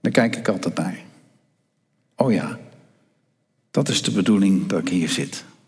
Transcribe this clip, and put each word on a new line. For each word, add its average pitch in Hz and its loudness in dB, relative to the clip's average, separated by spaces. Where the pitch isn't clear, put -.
Daar 117 -2
kijk 117 2
ik - -6
altijd 95 -2
naar. 90 -6
Oh 127 2
ja, 76 -2
dat - 0
is - 0
de - -2
bedoeling 98 4
dat 95 0
ik 87 -4
hier 90 0
zit. - -4